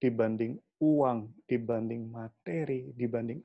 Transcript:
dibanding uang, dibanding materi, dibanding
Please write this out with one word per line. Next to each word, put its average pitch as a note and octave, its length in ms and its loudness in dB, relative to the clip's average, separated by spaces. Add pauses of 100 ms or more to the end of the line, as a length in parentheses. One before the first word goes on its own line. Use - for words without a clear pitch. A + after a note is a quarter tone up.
dibanding A2+ 560 2 (240)
uang, B2+ 480 4 (160)
dibanding A2+ 640 -2
materi, C3+ 800 -6
dibanding A#2+ 540 -2